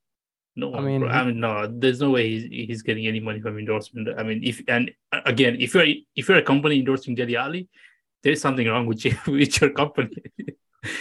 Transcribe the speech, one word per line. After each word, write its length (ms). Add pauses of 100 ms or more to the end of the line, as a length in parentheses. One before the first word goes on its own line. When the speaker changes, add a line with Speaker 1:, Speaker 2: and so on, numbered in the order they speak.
(560)
Speaker 1:
No 180
Speaker 2:
I 40
Speaker 1:
one, 80
Speaker 2:
mean, 160
Speaker 1:
bro. 80
Speaker 2:
he 60
Speaker 1:
I 100
mean, 140
no, 280
there's 340
no 100
way 180
he's, 160
he's 360
getting 240
any 140
money 220
from 180
endorsement. 580
I 60
mean, 200
if, 240
and, 240 (200)
uh, 140
again, 340
if 140
you're, 120 (300)
if 120
you're 100
a 60
company 360
endorsing 340
Dele 220
Alli, 320 (560)
there's 180
something 260
wrong 200
with 180
you, 160
<laughs> 60
with 320
your 120
company. 440 (220)
<laughs> 180 (460)